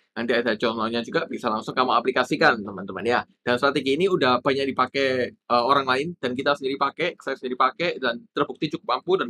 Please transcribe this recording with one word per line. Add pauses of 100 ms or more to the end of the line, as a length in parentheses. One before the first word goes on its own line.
(160)
Nanti
ada
contohnya
juga,
bisa
langsung
kamu
aplikasikan,
teman-teman
ya. (240)
Dan
strategi
ini
udah
banyak
dipakai,
eh,
orang
lain,
dan
kita
sendiri
pakai,
saya
sendiri
pakai,
dan
terbukti
cukup
ampuh,
dan